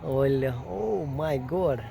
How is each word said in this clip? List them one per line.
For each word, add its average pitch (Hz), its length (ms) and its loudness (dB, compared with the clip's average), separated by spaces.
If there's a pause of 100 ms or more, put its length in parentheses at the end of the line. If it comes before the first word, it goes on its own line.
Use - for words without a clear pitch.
(180)
ઓલ્યા, 131 420 2 (140)
oh 208 260 0 (200)
my 156 160 0 (180)
God 160 260 2 (100)